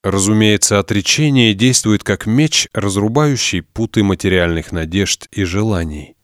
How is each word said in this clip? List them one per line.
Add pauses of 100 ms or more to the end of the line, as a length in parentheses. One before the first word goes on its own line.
Разумеется,
отречение
действует
как
меч,
разрубающий
путы
материальных
надежд
и
желаний.